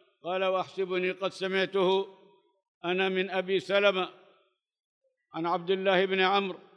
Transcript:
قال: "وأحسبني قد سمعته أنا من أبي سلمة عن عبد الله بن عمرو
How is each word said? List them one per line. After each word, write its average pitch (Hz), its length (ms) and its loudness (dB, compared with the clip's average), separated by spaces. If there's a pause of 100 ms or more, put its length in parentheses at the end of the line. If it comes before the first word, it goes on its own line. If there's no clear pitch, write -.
(240)
قال: 185 200 -2
"وأحسبني 185 680 -2
قد 185 200 -4
سمعته 190 760 0 (800)
أنا 185 240 0
من 185 200 -2
أبي 185 300 -2
سلمة 196 500 2 (1200)
عن 165 120 -4
عبد 175 260 -2
الله 190 340 2
بن 190 140 0
عمرو 190 400 2 (180)